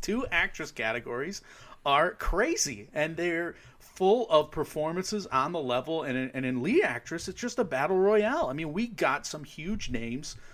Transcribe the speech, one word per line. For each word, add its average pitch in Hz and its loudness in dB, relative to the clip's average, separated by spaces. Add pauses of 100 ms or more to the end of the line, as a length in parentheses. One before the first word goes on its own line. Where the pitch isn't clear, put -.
two 240 -2
actress 170 -2
categories 120 -4 (440)
are 147 6
crazy, 170 0
and 160 -2
they're 170 -2 (240)
full 208 2
of 151 6
performances 165 -4
on 135 2
the 170 -2
level, 131 0
and, 131 -2
and 131 -2
in 127 0
lead 269 4
actress, 160 -4
it's - -10
just 240 -4
a 233 2
battle 151 2
royale. 214 4
I - -4
mean, 151 -6
we 226 0
got 151 0
some - -10
huge 180 -6
names 120 -6 (180)